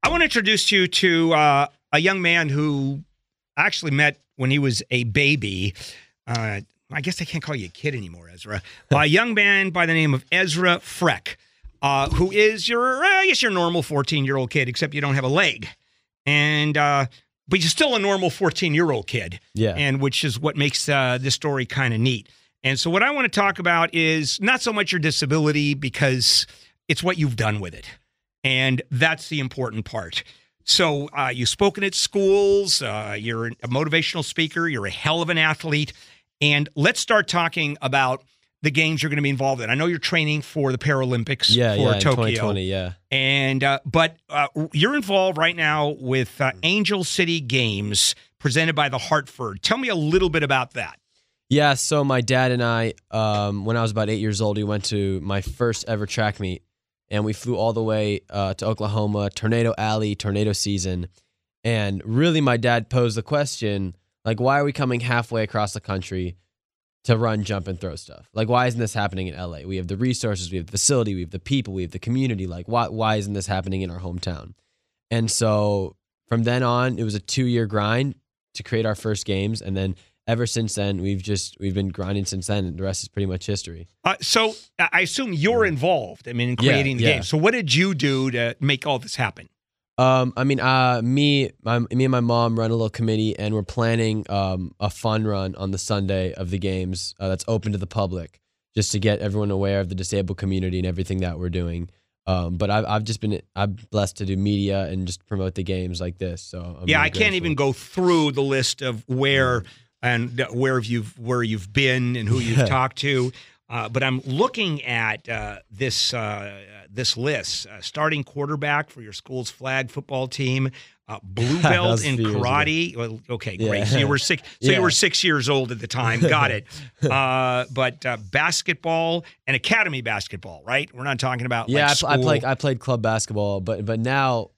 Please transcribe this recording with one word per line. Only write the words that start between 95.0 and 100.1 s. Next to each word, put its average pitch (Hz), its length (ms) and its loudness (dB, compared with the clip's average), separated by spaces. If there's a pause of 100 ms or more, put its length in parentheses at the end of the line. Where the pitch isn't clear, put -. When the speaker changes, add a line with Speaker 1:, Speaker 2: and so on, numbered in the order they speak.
Speaker 2:
run 95 300 -2
on 95 160 -4
the 95 60 -4
Sunday 95 540 0
of 90 180 -6
the 98 80 -2
games, 92 600 -4
uh, 98 100 -4
that's 92 200 -2
open 107 240 0
to 101 60 -2
the 92 100 -4
public, 92 520 -6 (340)
just - 180 0
to 104 80 0
get 104 180 2
everyone 104 320 -2
aware 98 300 0
of 92 80 -2
the 95 80 -6
disabled 95 420 -2